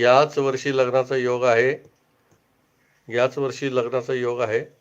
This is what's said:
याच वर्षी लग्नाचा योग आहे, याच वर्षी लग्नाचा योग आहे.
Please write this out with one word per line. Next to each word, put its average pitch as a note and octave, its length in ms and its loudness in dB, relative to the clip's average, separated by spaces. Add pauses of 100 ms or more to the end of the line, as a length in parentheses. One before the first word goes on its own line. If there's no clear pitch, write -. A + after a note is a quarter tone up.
याच C#3 360 4
वर्षी C3+ 380 -2
लग्नाचा B2+ 400 0
योग B2 280 -2
आहे, B2+ 460 2 (1200)
याच B2 240 0
वर्षी C3+ 380 -4
लग्नाचा B2 360 -2
योग B2 280 -4
आहे. A#2 240 -2 (160)